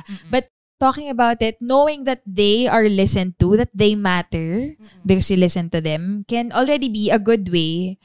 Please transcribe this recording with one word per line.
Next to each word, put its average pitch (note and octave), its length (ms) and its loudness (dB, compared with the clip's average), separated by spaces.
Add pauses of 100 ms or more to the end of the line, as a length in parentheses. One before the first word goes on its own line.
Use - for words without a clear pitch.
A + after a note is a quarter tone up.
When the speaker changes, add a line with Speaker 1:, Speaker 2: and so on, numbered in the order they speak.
Speaker 1:
Mm-mm. F#3 240 -16
Speaker 2:
But B3 160 -2 (320)
talking C4+ 320 0
about A#3 320 0
it, A3+ 160 -4
knowing C#4 480 0
that C4 160 -2
they G#3 480 2
are A3 160 4
listened F#3+ 560 0
to, G3+ 160 4
that A#3 160 -4
they G#3 240 2
matter F3+ 800 -4
Speaker 1:
Mm-mm. G#3 240 -20
Speaker 2:
because F#3+ 240 2
you G3 80 0
listen F3+ 400 2
to D#3+ 80 -2
them, F3 400 -4
can A#3 320 -6
already C4+ 320 0
be G#3+ 240 -2
a A3+ 80 4
good G3+ 320 0
way F3 540 -2